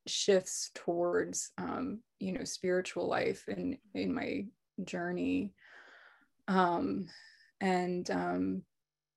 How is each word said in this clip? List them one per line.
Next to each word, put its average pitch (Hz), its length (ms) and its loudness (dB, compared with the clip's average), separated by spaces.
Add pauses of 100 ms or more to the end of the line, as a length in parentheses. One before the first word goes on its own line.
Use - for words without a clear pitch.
shifts - 680 2
towards, 175 840 0
um, 185 440 -4 (180)
you 190 120 -2
know, 175 120 -4
spiritual 180 640 -2
life - 420 0
in, 180 280 -4 (160)
in 185 200 -2
my - 320 -2 (380)
journey. 180 680 -2 (960)
Um, 185 600 4 (520)
and, 180 520 0
um, 180 520 0 (540)